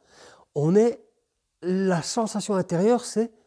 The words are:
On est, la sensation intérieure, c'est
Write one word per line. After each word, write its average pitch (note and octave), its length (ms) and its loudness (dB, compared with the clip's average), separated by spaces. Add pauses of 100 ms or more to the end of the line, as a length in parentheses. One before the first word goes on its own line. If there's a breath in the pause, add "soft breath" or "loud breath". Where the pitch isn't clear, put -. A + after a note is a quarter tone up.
(540 loud breath)
On D#3 220 2
est, A3+ 280 2 (560)
la F#3 420 0
sensation G#3+ 520 -4
intérieure, F#3+ 500 0
c'est A3+ 280 -4 (140)